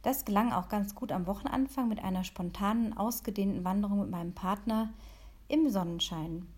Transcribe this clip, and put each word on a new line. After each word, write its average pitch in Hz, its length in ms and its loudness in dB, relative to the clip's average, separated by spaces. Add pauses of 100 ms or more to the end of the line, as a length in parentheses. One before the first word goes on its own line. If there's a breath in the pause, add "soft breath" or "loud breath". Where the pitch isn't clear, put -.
Das 262 240 0
gelang 214 260 4
auch 180 160 0
ganz 202 280 0
gut - 180 -4
am 180 140 0
Wochenanfang 254 600 0
mit 214 160 -2
einer 185 220 0
spontanen, 202 720 0
ausgedehnten 202 680 0
Wanderung 202 380 2
mit - 80 0
meinem 175 240 -4
Partner 220 580 0 (560 loud breath)
im 302 220 4
Sonnenschein. 170 760 -2 (120)